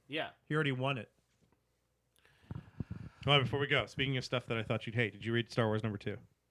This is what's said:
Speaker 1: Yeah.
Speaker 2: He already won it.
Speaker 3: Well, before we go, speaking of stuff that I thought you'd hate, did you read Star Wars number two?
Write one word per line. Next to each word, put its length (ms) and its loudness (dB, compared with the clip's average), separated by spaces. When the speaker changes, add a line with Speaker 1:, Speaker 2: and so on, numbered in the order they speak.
Speaker 1:
Yeah. 220 -4
Speaker 2:
He 60 0
already 180 2
won 260 0
it. 120 -10
Speaker 3:
Well, 140 8
before 180 2
we 80 0
go, 200 2
speaking 300 0
of 80 -2
stuff 220 -2
that 120 -2
I 40 0
thought 240 -2
you'd 80 -6
hate, 180 2
did 120 -14
you 80 0
read 180 0
Star 160 2
Wars 160 2
number 160 -4
two? 200 -6